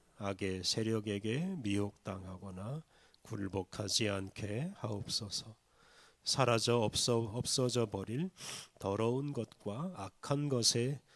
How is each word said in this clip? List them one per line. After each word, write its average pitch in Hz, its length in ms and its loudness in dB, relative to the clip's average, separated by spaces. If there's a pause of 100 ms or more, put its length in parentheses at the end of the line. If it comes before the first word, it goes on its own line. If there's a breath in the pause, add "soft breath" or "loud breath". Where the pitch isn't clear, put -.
(160)
악의 95 480 -2
세력에게 110 1000 0
미혹당하거나 101 1200 -4 (400 soft breath)
굴복하지 101 880 0
않게 104 680 -2
하옵소서. 107 800 -4 (680 loud breath)
사라져 120 540 4
없어, 113 400 4
없어져 117 680 2
버릴 113 440 -4 (480 loud breath)
더러운 117 540 0
것과 123 640 -6
악한 143 520 -2
것에 123 520 2 (160 soft breath)